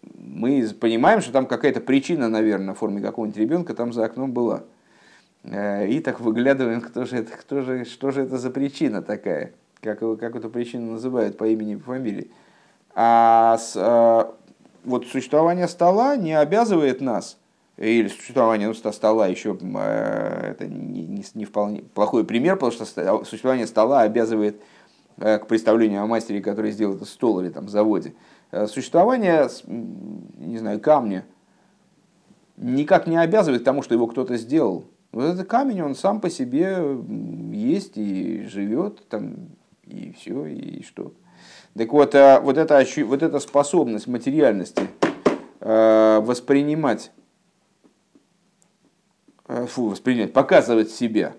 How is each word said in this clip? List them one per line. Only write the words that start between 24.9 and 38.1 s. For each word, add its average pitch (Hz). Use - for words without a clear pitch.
э, 107
к -
представлению 110
о 107
мастере, 113
который 107
сделал 101
этот 101
стол 107
или 90
там 95
заводе. 101
Э, 104
существование 170
с-, -
м, 92
не 104
знаю, 107
камня 117
никак 147
не 165
обязывает 165
к -
тому, 135
что 120
его 117
кто-то 123
сделал. 113
Вот 120
этот 180
камень, 240
он 143
сам 208
по 185
себе, 151
м, 113
есть 131
и 95